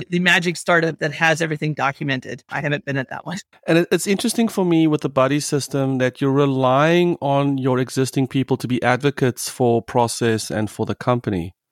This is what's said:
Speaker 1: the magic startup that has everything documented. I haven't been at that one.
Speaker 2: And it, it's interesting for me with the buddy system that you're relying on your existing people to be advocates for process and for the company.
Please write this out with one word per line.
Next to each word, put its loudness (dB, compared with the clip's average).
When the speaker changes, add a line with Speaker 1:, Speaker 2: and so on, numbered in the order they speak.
Speaker 1:
the 0
magic 2
startup 0
that -2
has 2
everything -2
documented. -4
I -6
haven't -4
been -4
at -6
that -14
one. -8
Speaker 2:
And 4
it, 0
it's 0
interesting 0
for -2
me 4
with 0
the -2
buddy 2
system -2
that -2
you're 2
relying 2
on 0
your 0
existing 0
people 0
to -6
be -2
advocates 0
for 2
process 0
and -2
for -6
the -2
company. -2